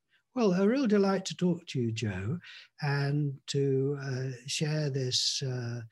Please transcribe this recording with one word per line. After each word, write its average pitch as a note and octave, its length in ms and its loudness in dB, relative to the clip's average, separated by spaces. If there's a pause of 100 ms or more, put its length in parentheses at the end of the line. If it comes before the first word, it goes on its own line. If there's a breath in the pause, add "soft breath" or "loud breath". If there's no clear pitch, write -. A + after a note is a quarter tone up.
(340)
Well, A3 200 2
a G3 140 4
real B3+ 200 2
delight G3 380 4
to D#3+ 100 -6
talk F3 320 0
to C3+ 120 -4
you, A2+ 120 0
Joe, A2 480 -4 (420 loud breath)
and C#3+ 520 0 (140)
to, C#3 540 2
uh, C3 300 -6 (160)
share D3+ 420 -2
this, C3 540 0
uh, A#2+ 380 -4 (100)